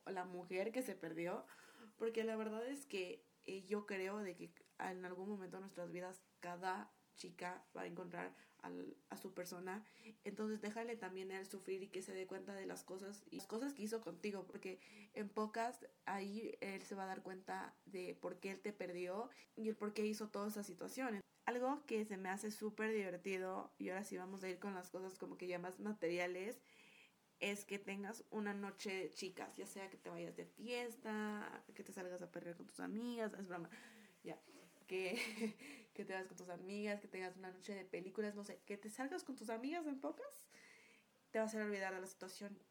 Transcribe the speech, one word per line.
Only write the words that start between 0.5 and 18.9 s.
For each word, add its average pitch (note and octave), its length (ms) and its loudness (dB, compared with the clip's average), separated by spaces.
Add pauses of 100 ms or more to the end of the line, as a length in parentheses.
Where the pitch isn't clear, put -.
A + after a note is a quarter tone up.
que B3+ 100 4
se G#3 140 2
perdió, E3+ 500 2 (520)
porque A3+ 260 4
la A3 120 4
verdad A3 320 2
es C#4 180 -2
que, F3+ 380 0 (220)
eh, F#3+ 180 -2
yo G#3 220 2
creo G3 340 2
de F#3 160 0
que E3+ 160 -8 (280)
en F#3 260 0
algún F3+ 240 -2
momento F#3 280 -2
de F#3+ 40 -4
nuestras F3+ 300 -4
vidas F3+ 300 -4 (180)
cada F#3 520 0 (240)
chica F3+ 480 -4 (120)
va F3+ 60 -2
a F3+ 60 0
encontrar F3 480 -2 (260)
al, F3+ 340 -4 (140)
a G3 80 -6
su F#3+ 160 -6
persona, F#3 500 -2 (400)
entonces G#3+ 380 0
déjale A3+ 340 0
también F#3+ 360 -2
a F#3+ 80 0
él F#3+ 80 -4
sufrir F#3+ 340 -2
y G3+ 60 -4
que F#3+ 160 -2
se F#3+ 100 -6
dé F#3 140 0
cuenta F#3+ 260 -4
de F#3+ 140 -2
las F3 160 -4
cosas G3 480 -6
y - 60 -4
las G3 100 -6
cosas C4 260 2
que G#3+ 100 -4
hizo A3 180 2
contigo, F#3+ 440 -2
porque F#3 340 -6 (340)
en G#3 160 0
pocas A3+ 580 2 (180)
ahí G3+ 560 0
él G3 220 0
se - 120 -4
va G3 80 0
a F#3+ 40 0
dar F#3+ 160 -2
cuenta F#3+ 520 -4 (100)
de F3+ 340 -2
por F3 200 -2
qué G3 120 0
él F#3+ 100 -4
te G#3 120 0
perdió F3+ 560 0 (260)